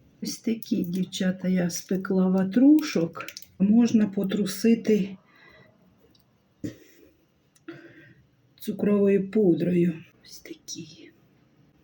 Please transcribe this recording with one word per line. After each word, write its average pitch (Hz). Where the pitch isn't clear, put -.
Ось -
такі, 220
дівчата, 185
я 180
спекла 190
ватрушок. 190
Можна 214
потрусити 208
цукровою 196
пудрою. 175
Ось -
такий -